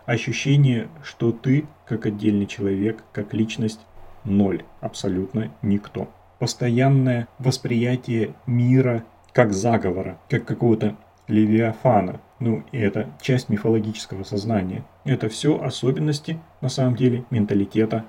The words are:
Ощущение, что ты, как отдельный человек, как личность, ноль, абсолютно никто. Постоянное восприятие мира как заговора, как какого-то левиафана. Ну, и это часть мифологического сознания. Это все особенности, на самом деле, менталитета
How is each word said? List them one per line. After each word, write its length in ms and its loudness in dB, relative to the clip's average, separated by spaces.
Ощущение, 840 2
что 280 -2
ты, 360 0
как 200 -4
отдельный 400 0
человек, 680 -2
как 220 -8
личность, 460 -2
ноль, 400 2
абсолютно 800 -4
никто. 480 -2
Постоянное 880 2
восприятие 960 -2
мира 580 2
как 200 4
заговора, 640 -2
как 160 -2
какого-то 500 0
левиафана. 920 2
Ну, 320 -2
и 60 -8
это 320 -2
часть 280 0
мифологического 760 -2
сознания. 600 -4
Это 240 0
все 340 0
особенности, 800 -2
на 80 -2
самом 280 0
деле, 340 2
менталитета 800 0